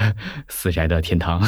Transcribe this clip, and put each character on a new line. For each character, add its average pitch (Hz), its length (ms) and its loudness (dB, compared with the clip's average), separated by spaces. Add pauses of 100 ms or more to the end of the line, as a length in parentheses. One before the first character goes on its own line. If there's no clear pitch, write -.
<laughs> 110 460 -4
死 - 200 -4
宅 80 160 0
的 82 160 2
天 87 160 0
堂。 85 300 2